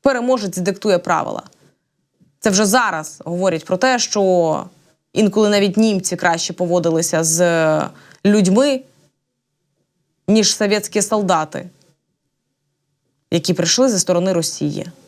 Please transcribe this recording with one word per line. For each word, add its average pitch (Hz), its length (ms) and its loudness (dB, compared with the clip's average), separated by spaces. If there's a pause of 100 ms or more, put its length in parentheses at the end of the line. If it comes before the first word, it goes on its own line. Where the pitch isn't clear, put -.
переможець 247 580 0
диктує 185 400 0
правила. 165 440 -4 (960)
Це 220 100 0
вже 202 160 2
зараз 196 580 -2
говорять 175 400 -2
про 185 120 -4
те, 254 220 2
що 185 680 0 (480)
інколи 214 360 2
навіть 202 280 2
німці 202 400 0
краще 170 360 -2
поводилися 165 720 0
з 160 160 0 (840)
людьми, 214 560 2 (1500)
ніж 208 280 2
совєтські 208 460 -2
солдати, 185 680 -2 (1600)
які 170 240 0
прийшли 247 340 0
зі 208 100 0
сторони 180 340 0
Росії. 160 540 -4 (220)